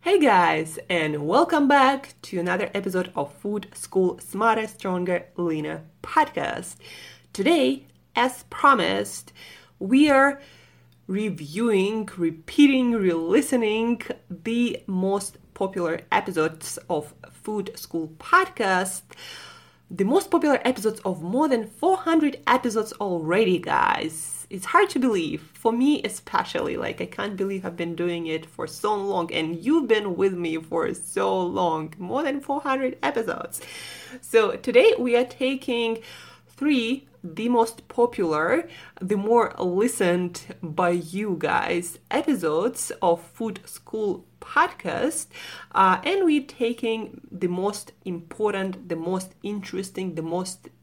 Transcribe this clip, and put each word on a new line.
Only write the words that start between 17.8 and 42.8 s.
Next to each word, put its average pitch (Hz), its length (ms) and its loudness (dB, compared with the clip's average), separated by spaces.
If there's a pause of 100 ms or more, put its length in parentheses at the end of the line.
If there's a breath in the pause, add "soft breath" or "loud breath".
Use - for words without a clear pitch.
podcast. 190 840 0 (880 loud breath)
The 190 140 -2
most 294 260 2
popular 302 340 4
episodes 220 360 -2
of 170 220 -6
more 247 260 0
than 233 180 0
four 381 320 0
hundred 311 480 0
episodes 226 480 0
already, 180 640 2
guys. - 760 0 (160)
It's 190 140 -10
hard 370 260 4
to - 80 -2
believe, 180 440 0 (100)
for - 200 -2
me 269 320 2
especially, - 760 -4
like, - 240 -6
I 180 40 -6
can't 202 300 -8
believe 190 300 -4
I've 175 100 -8
been 170 180 -6
doing 170 320 -4
it 160 200 -6
for - 200 -10
so 208 280 -2
long, 196 360 -2
and 165 320 -4
you've 277 260 2
been 208 280 2
with 190 160 2
me 170 240 -4
for 160 380 -4
so 190 480 -2
long, 170 560 -2
more 214 240 -4
than 285 180 -2
four 285 200 -4
hundred 269 420 -2
episodes. - 600 -6 (580 loud breath)
So 214 360 2
today 254 420 6
we 247 180 2
are 247 80 4
taking 254 720 -2 (480 loud breath)
three, 269 600 0 (140)
the 196 280 -4
most 226 380 0
popular, 208 800 0 (340 loud breath)
the 190 160 0
more 214 400 2
listened 180 1040 0
by 175 280 0
you 180 480 -4
guys, - 600 -2 (120)
episodes 185 800 0 (120)